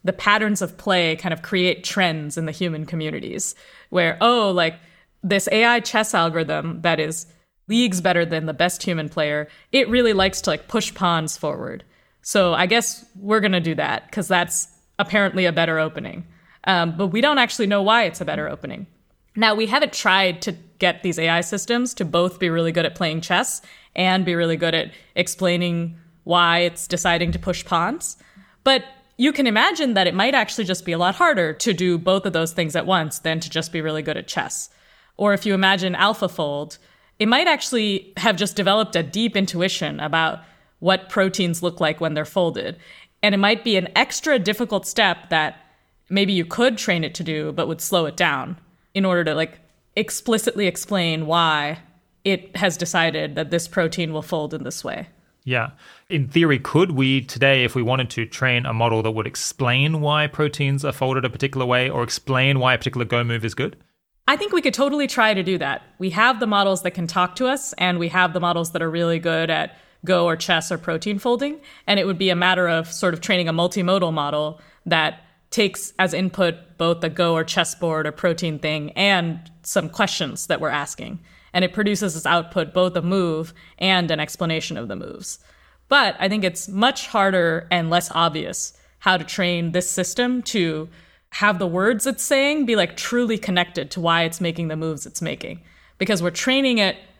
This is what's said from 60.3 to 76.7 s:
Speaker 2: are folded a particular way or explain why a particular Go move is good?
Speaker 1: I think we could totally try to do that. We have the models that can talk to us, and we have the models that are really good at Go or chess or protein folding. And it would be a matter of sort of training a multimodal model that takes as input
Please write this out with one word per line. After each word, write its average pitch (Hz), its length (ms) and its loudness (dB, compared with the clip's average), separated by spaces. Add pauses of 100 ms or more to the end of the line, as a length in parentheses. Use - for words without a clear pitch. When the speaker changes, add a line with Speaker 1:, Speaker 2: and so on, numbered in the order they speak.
Speaker 2:
are 139 60 0
folded 131 340 0
a 127 40 0
particular 135 360 -2
way 123 240 2
or 127 140 -2
explain 135 560 0
why 127 140 4
a 120 40 2
particular 123 280 -2
Go 120 180 0
move 117 220 -2
is 113 100 -4
good? 156 200 -4 (520)
Speaker 1:
I 269 80 4
think 415 160 -4
we 349 100 2
could 277 140 0
totally 277 320 0
try 220 260 2
to 190 80 0
do 180 160 -2
that. 139 240 -4 (160)
We 185 140 -2
have 220 280 4
the 240 60 0
models 196 380 2
that 180 80 0
can 170 160 -6
talk 180 300 0
to 254 100 0
us, - 260 -4
and 180 240 0
we 170 120 -2
have 180 240 2
the 180 60 -2
models 170 340 0
that 165 80 -2
are 165 100 -2
really 170 260 0
good 165 320 0
at 156 260 -2 (300)
Go 175 200 4
or 165 100 2
chess 170 360 -2
or 170 60 -2
protein 170 400 -4
folding. 262 440 -2 (260)
And 202 120 2
it 180 60 2
would 185 140 -2
be 190 100 2
a 175 60 4
matter 180 320 2
of 165 240 0
sort 180 220 0
of 165 80 -8
training 180 260 0
a 165 60 -2
multimodal 175 600 0
model 151 480 -2 (240)
that 160 360 0 (300)
takes - 460 -2
as 185 160 2
input 170 420 0 (220)